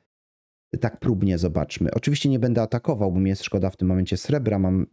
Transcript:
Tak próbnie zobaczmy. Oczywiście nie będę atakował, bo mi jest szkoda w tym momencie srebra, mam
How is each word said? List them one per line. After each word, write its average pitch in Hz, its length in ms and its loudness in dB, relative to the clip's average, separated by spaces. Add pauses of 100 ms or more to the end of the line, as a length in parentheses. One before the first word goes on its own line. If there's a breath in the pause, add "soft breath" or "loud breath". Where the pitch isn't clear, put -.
(800)
Tak - 200 -2
próbnie 98 380 2
zobaczmy. 80 520 0
Oczywiście 147 380 0
nie 131 100 2
będę 117 240 2
atakował, 107 500 0
bo 92 80 2
mi 98 100 2
jest 98 140 -4
szkoda 95 260 0
w - 60 -16
tym 92 120 0
momencie 92 280 0
srebra, 117 420 0
mam 92 340 2